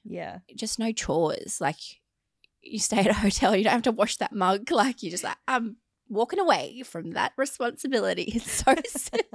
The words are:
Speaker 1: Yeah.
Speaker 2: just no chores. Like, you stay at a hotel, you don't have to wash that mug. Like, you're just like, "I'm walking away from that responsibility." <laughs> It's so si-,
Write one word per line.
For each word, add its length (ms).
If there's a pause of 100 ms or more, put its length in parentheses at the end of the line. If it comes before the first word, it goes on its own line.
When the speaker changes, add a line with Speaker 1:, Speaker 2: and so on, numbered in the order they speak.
Speaker 1:
Yeah. 360 (160)
Speaker 2:
just 220
no 140
chores. 680
Like, 180 (840)
you 180
stay 200
at 80
a 60
hotel, 420
you 80
don't 100
have 100
to 80
wash 260
that 160
mug. 360
Like, 320
you're 100
just 120
like, 140 (100)
"I'm 300 (300)
walking 320
away 460
from 260
that 260
responsibility." 920
<laughs> 40
It's 160
so 240 (100)
si-, 340 (160)